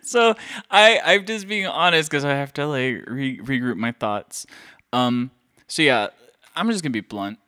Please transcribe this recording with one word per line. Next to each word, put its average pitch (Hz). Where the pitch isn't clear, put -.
So 233
I, 214
I'm 190
just 214
being 202
honest 160
'cause 143
I 143
have 139
to, 147
like, 131
re-, 131
regroup 123
my 113
thoughts. -
Um, 123
so -
yeah, 123
I'm 180
just 202
gonna 147
be 110
blunt. 104